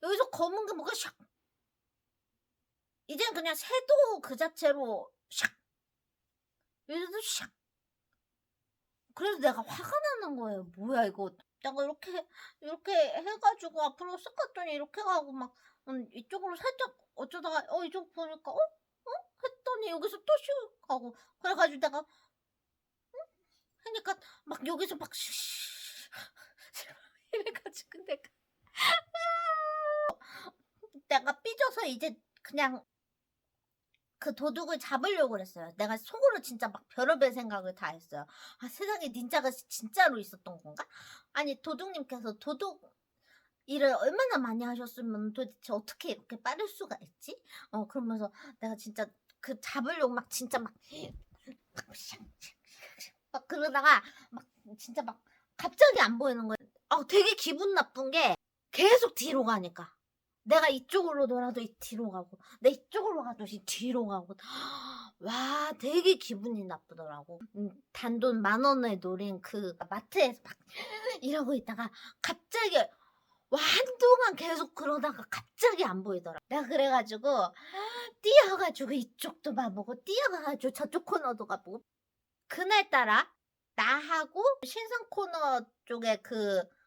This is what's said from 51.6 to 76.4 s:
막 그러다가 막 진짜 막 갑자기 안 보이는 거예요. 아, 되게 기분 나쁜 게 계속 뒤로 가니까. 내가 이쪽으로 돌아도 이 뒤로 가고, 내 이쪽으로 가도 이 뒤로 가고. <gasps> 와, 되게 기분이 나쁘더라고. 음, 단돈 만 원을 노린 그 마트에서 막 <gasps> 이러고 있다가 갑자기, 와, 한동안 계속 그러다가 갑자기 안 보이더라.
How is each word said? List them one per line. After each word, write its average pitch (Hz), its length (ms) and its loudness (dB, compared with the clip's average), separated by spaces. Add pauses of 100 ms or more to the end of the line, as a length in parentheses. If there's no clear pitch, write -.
막 262 160 -10
그러다가 285 540 4 (280)
막 240 140 -16 (340)
진짜 247 240 -8
막 - 180 -10 (360)
갑자기 466 440 8
안 233 180 4
보이는 240 280 0
거예요. 214 100 -4 (320)
아, 294 200 2
되게 403 260 8
기분 359 400 0
나쁜 269 360 0
게 269 260 4 (340)
계속 466 440 8
뒤로 269 300 0
가니까. 180 480 -2 (520)
내가 311 240 8
이쪽으로 285 580 2
돌아도 247 340 -2
이 220 200 -8
뒤로 220 320 -6
가고, 180 260 -12 (220)
내 262 100 8
이쪽으로 370 540 -2
가도 240 220 -10
이 202 200 -12
뒤로 240 400 -2
가고. 190 320 -6
<gasps> 262 800 -12
와, 269 600 -2
되게 339 340 6
기분이 214 500 -6
나쁘더라고. 160 760 -14 (160)
음, 202 140 -6 (220)
단돈 233 500 0
만 220 220 2
원을 240 360 2
노린 185 420 -6
그 185 340 -8 (140)
마트에서 240 540 0
막 - 100 -18 (120)
<gasps> 440 560 -8
이러고 285 320 -2
있다가 226 360 -6 (320)
갑자기, 370 540 0 (760)
와, 285 100 2
한동안 494 760 6
계속 330 380 -4
그러다가 285 560 -4
갑자기 392 540 2
안 190 200 -2
보이더라. 170 340 -6 (100)